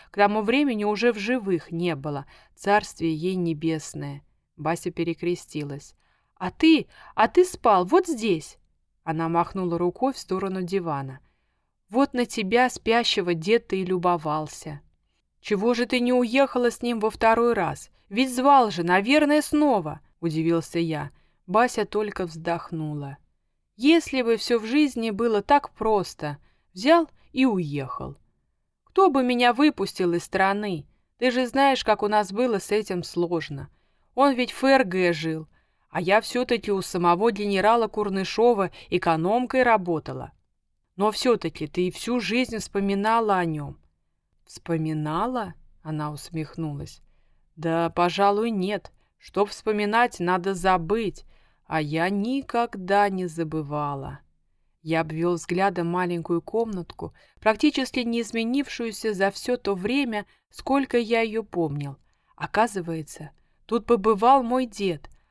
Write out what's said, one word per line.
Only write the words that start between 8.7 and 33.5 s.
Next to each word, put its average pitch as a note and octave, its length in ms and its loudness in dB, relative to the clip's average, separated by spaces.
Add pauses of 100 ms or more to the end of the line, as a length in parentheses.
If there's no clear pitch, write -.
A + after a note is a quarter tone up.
Она E3 260 -4
махнула E3+ 480 0
рукой F3+ 340 0
в B3+ 60 -8
сторону F#3+ 460 -4
дивана. D#3 560 -4 (680)
"Вот C#4 260 0
на B3 120 0
тебя, A#3 460 0
спящего, G#3+ 640 0
дед-то G3 400 0
и F#3+ 100 -2
любовался". D#3 960 -4 (580)
"Чего G#3+ 360 0
же A#3 100 0
ты B3 140 0
не B3 140 0
уехала B3 580 2
с - 100 -8
ним A#3+ 180 -2
во G#3+ 120 0
второй A#3 420 4
раз? D#3+ 380 -4 (180)
Ведь B3 260 0
звал B3+ 360 6
же, E3 100 -4
наверное, C#4+ 600 4
снова", G#3+ 580 0 (180)
удивился E3 600 0
я. D#3 320 -4 (340)
Бася A3 400 2
только G3+ 400 -4
вздохнула. D#3+ 920 -6 (600)
Если C4+ 460 2
бы A3+ 140 2
всё A#3 220 0
в G#3+ 60 -8
жизни B3 460 0
было G#3+ 300 0
так C#4+ 300 2
просто, F#3+ 640 -2 (360)
взял D#4 340 4 (240)
и C4 140 2
уехал. C#3+ 720 -4 (640)
Кто F#4+ 260 2
бы C4 140 2
меня B3 300 4
выпустил G3 600 0
из E3+ 100 -2
страны? G3 640 -2 (320)
Ты B3+ 120 2
же B3+ 140 0
знаешь, C4+ 380 2
как G#3 200 2
у G#3 40 2
нас G#3 260 0
было A3+ 260 0
с - 120 -6
этим G3+ 320 -2
сложно. D#3+ 640 -4 (460)